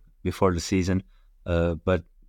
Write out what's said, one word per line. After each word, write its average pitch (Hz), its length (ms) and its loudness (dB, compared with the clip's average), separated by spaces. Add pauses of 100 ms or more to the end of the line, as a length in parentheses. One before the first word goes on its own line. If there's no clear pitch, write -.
(240)
before 90 280 2
the 85 80 -2
season. 92 440 0 (400)
Uh, 85 300 0 (100)
but 92 180 0 (260)